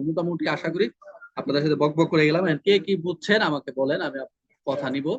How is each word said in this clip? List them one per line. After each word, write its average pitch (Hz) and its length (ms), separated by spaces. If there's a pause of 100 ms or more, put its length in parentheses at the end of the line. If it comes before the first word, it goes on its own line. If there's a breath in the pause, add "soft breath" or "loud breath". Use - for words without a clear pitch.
মোটামুটি 165 400
আশা 156 260
করি 202 160 (460)
আপনাদের 143 260
সাথে 151 140
বকবক 151 340
করে 156 160
গেলাম। 165 200
এখন 151 200
কে 202 140
কি 196 160
বুঝছেন 180 460
আমাকে 147 340
বলেন, 135 260
আমি 139 180
আপ-, 131 160 (300)
কথা 139 240
নিব, 139 180 (120)